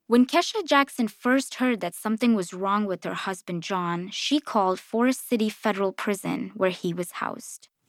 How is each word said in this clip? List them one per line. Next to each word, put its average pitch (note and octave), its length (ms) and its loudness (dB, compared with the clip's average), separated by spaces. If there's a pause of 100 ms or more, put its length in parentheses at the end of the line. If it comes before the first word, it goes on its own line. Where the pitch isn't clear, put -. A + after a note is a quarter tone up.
When B3 180 6
Kesha F4 400 0
Jackson C#4 420 2
first - 480 0
heard B3 240 0
that F3 160 -6
something A3+ 400 2
was F#3 180 -2
wrong G3 320 0
with F#3 200 -4
her F#3 80 -4
husband, F3+ 500 -6
John, F3 480 -2
she - 280 0
called F#3 400 2
Forest B3 480 0
City A3 220 2
Federal G3 420 0
Prison, F#3+ 600 -4
where F#3 160 2
he F3 240 -2
was F3 180 -6
housed. - 580 -10 (200)